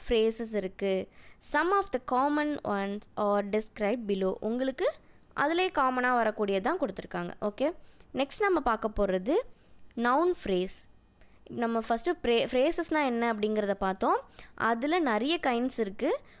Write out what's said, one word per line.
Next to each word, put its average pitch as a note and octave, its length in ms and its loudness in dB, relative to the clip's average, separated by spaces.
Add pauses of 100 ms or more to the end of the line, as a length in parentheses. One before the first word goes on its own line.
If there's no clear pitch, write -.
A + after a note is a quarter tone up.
ஃப்ரேசஸ் A3+ 560 0
இருக்கு. G3 320 -2 (580)
Some D#4+ 280 2
of G4 60 0 (100)
the B3 60 -4 (120)
common D4 380 2 (260)
ones G3+ 240 -4 (240)
are G3+ 180 2 (140)
described A3 540 -2
below. F#3+ 200 2 (180)
உங்களுக்கு C4 380 -2 (560)
அதிலே E4+ 240 2 (120)
காமனா B3+ 420 2
வரக்கூடியது G#3 480 0
தான் F4+ 140 0
கொடுத்துருக்காங்க. F3 500 -6 (160)
ஓகே, C4 200 0 (520)
நெக்ஸ்ட் E4+ 260 0
நம்ம F4 140 4 (100)
பார்க்க G#3+ 300 -2
போறது F#3+ 340 2 (720)
நவுன் D#4+ 340 4
ஃப்ரேஸ். F#3 380 -2 (840)
நம்ம A#3 240 0
ஃபஸ்ட்டு A#3 260 0 (120)
ப்ரே-, A#3 260 4
ஃப்ரேசஸ்னா D#4 500 2 (120)
என்ன A#3 200 0
அப்படிங்கிறத G#3 420 0 (120)
பார்த்தோம். B3 340 2 (500)
அதுல C#4 300 2 (120)
நிறைய A#3 220 0 (140)
கைண்ட்ஸ் B3 360 0
இருக்கு. G3+ 260 -2 (320)